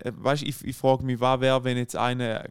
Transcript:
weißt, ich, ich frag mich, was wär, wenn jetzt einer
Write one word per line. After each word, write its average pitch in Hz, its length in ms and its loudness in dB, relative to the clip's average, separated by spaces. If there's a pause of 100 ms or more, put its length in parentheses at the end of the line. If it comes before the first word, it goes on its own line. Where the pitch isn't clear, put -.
(180)
weißt, 147 240 0
ich, - 240 -8
ich 131 100 -8
frag 170 260 4
mich, 127 160 -2
was 127 220 2
wär, 131 240 4
wenn 123 140 0
jetzt 123 180 -4
einer 123 540 -2